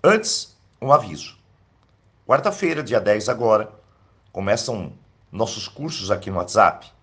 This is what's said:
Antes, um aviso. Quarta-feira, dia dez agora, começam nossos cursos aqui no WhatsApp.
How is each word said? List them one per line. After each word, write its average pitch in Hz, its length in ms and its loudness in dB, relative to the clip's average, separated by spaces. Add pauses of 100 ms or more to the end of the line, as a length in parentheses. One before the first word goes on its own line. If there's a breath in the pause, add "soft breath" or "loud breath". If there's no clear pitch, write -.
Antes, - 540 0 (240)
um 131 100 -2
aviso. 104 460 0 (880)
Quarta-feira, 160 560 0
dia 107 200 0
dez 104 260 2
agora, 110 420 2 (640)
começam 98 640 -4 (360)
nossos 107 380 -6
cursos 143 420 -10
aqui 95 200 -4
no 95 80 -4
WhatsApp. 90 520 2 (120)